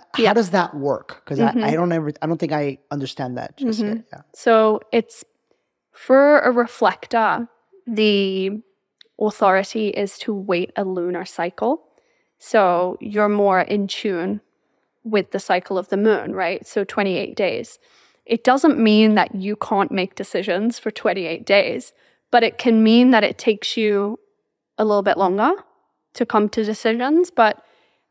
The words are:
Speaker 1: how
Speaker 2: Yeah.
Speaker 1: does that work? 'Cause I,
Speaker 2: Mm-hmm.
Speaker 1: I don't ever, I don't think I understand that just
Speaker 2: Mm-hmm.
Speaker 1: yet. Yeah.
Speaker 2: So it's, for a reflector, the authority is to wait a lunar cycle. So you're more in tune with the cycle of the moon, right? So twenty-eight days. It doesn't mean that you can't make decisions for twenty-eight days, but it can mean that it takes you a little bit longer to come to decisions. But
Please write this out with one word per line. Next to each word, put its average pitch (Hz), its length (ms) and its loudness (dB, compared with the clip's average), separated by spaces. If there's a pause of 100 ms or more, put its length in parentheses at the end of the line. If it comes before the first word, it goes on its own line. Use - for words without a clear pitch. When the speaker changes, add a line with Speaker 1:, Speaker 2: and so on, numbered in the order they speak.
(140)
Speaker 1:
how 233 100 0
Speaker 2:
Yeah. 208 100 4
Speaker 1:
does 208 180 0
that 175 240 -2
work? 139 500 -6
'Cause 139 140 -6
I, - 100 4
Speaker 2:
Mm-hmm. 233 140 -2
Speaker 1:
I 139 80 0
don't 170 200 0
ever, 156 300 -2
I 156 60 -4
don't 160 100 -2
think 156 160 -4
I 143 240 -4 (140)
understand 131 460 -8
that 117 200 -12
just 226 240 -4
Speaker 2:
Mm-hmm. 208 160 -4
Speaker 1:
yet. 226 160 -14
Yeah. - 80 -20 (120)
Speaker 2:
So 220 460 2 (140)
it's, - 320 -4 (680)
for 277 480 4
a 254 120 2
reflector, 233 960 -2 (360)
the 202 760 0 (580)
authority 208 680 0
is 202 300 -6
to - 140 -6
wait 190 440 -4
a 202 80 -4
lunar 180 400 -6
cycle. 220 580 -4 (540)
So 180 640 2
you're 208 260 0
more 202 320 2
in 202 280 -2
tune 190 520 -4 (640)
with 214 280 -2
the 196 80 -4
cycle 190 380 -2
of 185 120 -6
the 196 80 -2
moon, 202 360 0
right? 185 340 -6
So 202 160 -4
twenty-eight 190 520 -4
days. 175 440 -6 (460)
It - 180 -4
doesn't 269 340 4
mean 214 380 4
that - 180 0
you 202 220 -6
can't 202 360 -2
make 190 240 -4
decisions 202 600 -4
for 220 140 -8
twenty-eight 175 540 -4
days, 180 480 0 (380)
but 233 120 6
it - 140 -2
can 226 260 4
mean 240 280 6
that 220 120 6
it - 140 -2
takes - 380 -2
you 208 440 -2 (580)
a 214 80 0
little 208 160 2
bit 196 160 0
longer 196 340 2 (600)
to 240 120 -2
come 214 240 0
to 220 140 -4
decisions. 240 680 0
But 220 320 2 (480)